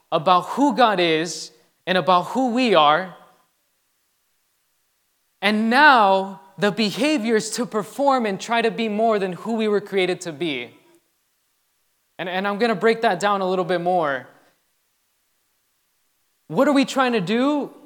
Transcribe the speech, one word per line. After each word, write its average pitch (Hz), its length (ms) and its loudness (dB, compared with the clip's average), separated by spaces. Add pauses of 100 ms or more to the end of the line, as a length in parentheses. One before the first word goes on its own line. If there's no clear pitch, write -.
(120)
about 170 300 2
who 254 340 0
God 214 240 2
is 165 520 -2 (340)
and 185 100 0
about 180 320 2
who 247 220 -2
we 240 240 2
are. 160 420 2 (2250)
And 214 300 0
now 202 720 4 (160)
the 196 120 0
behavior 226 680 0
is 214 160 -4
to 240 120 -4
perform 247 640 -2
and 196 120 -4
try 233 220 -2
to 226 100 0
be 214 200 -4
more 214 280 0
than 185 140 -4
who 208 220 -8
we 220 140 -2
were 202 120 0
created 185 420 -2
to 170 100 -10
be. 131 420 -6 (1400)
And, 160 100 -8
and 185 180 -4
I'm 202 120 -4
gonna 226 160 0
break 226 280 0
that 202 180 0
down 202 200 0
a 185 80 -2
little 185 160 0
bit 170 160 -2
more. 160 460 -2 (2250)
What 208 200 2
are 294 40 4
we 269 120 4
trying 254 280 -2
to 226 100 0
do? 247 500 -2 (120)